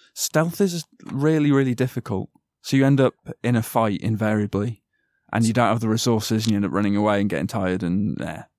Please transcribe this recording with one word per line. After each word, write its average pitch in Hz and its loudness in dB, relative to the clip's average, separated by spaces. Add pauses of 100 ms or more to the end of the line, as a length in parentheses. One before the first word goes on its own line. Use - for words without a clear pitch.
(140)
stealth - -2
is 175 -2 (200)
really, 147 2
really 135 2
difficult. 117 -4 (340)
So - 0
you 135 4
end 139 6
up 127 4 (280)
in 120 2
a 113 2
fight 110 -2
invariably, 107 -2 (500)
and 113 2
you 113 2
don't 117 2
have 113 0
the 110 -2
resources, 110 0
and 113 2
you 104 0
end 101 0
up 95 -4
running 101 0
away 104 2
and 101 0
getting 82 -4
tired, 95 -4
and, 92 -2
eh. 80 -10 (160)